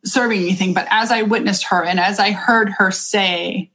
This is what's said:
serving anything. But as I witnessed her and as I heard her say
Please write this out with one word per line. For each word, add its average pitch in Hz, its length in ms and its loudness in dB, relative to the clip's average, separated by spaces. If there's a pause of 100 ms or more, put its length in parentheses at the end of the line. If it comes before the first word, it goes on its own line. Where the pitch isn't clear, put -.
serving 226 380 0
anything. 185 320 0
But 180 160 -2
as 226 200 2
I 226 120 2
witnessed 208 460 0
her 180 140 2
and 180 160 0
as 196 200 0
I 208 120 2
heard 214 400 2
her 196 200 2
say 180 840 -2